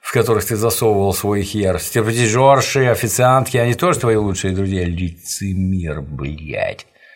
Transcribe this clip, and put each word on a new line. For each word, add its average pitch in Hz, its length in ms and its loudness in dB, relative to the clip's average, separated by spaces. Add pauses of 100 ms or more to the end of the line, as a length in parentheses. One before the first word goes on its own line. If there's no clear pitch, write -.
в - 100 -10
которых 113 340 2
ты 117 100 -2
засовывал 104 580 2
свой 101 300 0
хер? 95 360 -2
Стриптизерши, 123 1040 2
официантки, 127 720 2
они 120 160 2
тоже 160 260 0
твои 113 160 2
лучшие 98 380 0
друзья? 95 320 -2
Лицемер, 87 1160 -4
блядь. 71 840 -8 (300)